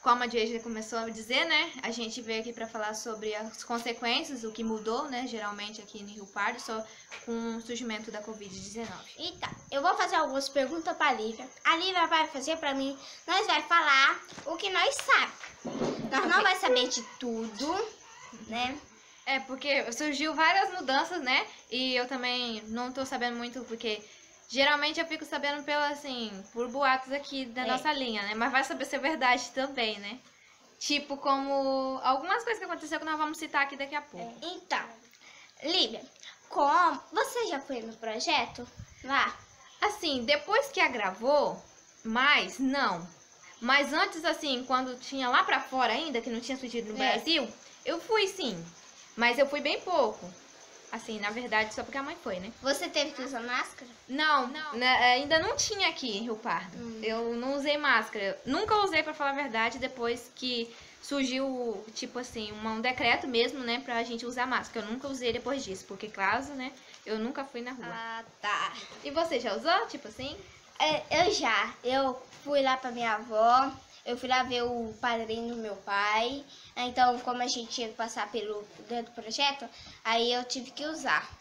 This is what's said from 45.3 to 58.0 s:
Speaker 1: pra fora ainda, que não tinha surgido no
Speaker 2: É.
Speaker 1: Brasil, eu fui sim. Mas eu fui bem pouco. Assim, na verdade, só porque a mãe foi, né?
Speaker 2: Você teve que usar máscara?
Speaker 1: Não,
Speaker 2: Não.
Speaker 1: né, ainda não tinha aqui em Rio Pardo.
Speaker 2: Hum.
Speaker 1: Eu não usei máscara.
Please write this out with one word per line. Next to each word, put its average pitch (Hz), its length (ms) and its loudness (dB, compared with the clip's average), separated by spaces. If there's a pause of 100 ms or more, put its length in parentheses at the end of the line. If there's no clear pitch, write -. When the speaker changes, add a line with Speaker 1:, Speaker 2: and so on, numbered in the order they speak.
Speaker 1:
pra 403 160 4
fora 254 340 2
ainda, 269 280 -2
que 254 100 -8
não 226 100 -4
tinha 262 160 -4
surgido 233 340 -6
no 262 120 -2
Speaker 2:
É. 254 80 4
Speaker 1:
Brasil, 269 360 2 (380)
eu 339 160 -2
fui 427 260 2
sim. 285 300 -4 (580)
Mas 240 220 4
eu 277 100 6
fui 294 140 -4
bem 311 200 0
pouco. 247 460 0 (640)
Assim, 220 280 -8
na 208 100 -2
verdade, 220 460 0
só 247 80 -6
porque 254 160 -6
a - 20 -4
mãe 302 220 -8
foi, 190 160 -6
né? 196 120 -10 (120)
Speaker 2:
Você 294 260 0
teve 302 220 0
que 262 100 -10
usar 254 200 -6
máscara? 247 440 -6 (220)
Speaker 1:
Não, 285 400 4
Speaker 2:
Não. 302 260 -8
Speaker 1:
né, 247 240 4 (160)
ainda 285 240 4
não 370 180 2
tinha 392 340 0
aqui 247 280 -4
em 214 60 -4
Rio 247 120 -4
Pardo. 185 440 -4
Speaker 2:
Hum. 226 240 -10
Speaker 1:
Eu 233 320 -2
não 254 180 -2
usei 294 240 0
máscara. 220 640 2